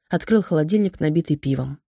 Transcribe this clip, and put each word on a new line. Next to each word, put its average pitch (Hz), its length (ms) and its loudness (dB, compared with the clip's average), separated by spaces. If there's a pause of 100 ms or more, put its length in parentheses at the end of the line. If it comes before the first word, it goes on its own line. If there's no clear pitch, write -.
(100)
открыл 208 320 2
холодильник, 180 580 0
набитый 156 360 0
пивом. 135 420 -4 (120)